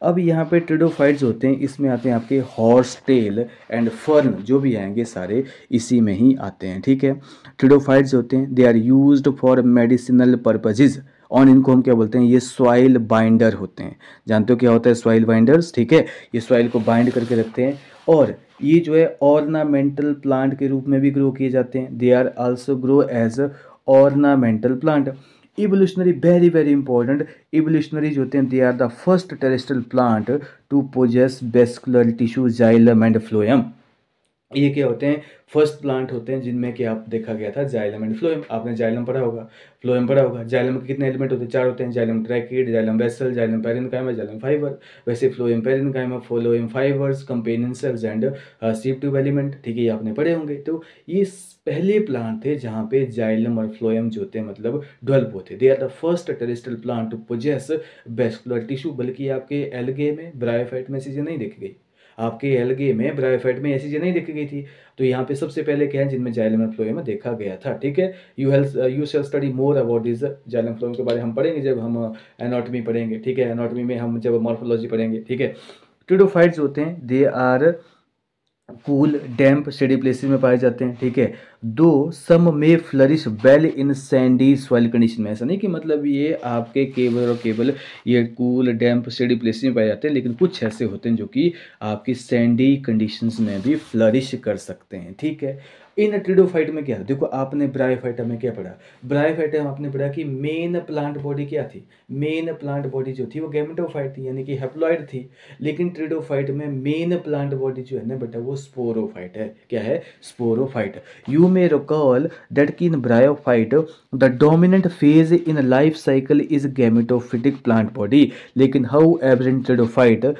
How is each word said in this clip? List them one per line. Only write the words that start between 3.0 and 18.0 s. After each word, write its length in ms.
टेल 380
and 160
fern, 380
जो 320
भी 160
आएंगे 300
सारे 380
इसी 300
में 120
ही 220
आते 320
हैं, 140
ठीक 220
है। 180
pteridophytes 540
होते 240
हैं, 140
they 220
are 180
used 440
for 200
medicinal 680
purposes। 440
और 180
इनको 220
हम 100
क्या 120
बोलते 240
हैं? 80
ये 140
सॉइल 580
बाइंडर 560
होते 300
हैं। 120
जानते 260
हो 40
क्या 140
होता 180
है 40
सॉइल 320
बाइंडर्स? 500
ठीक 180
है, 120
ये 60
सॉइल 260
को 120
बाइंड 320
करके 240
रखते 260
हैं। 180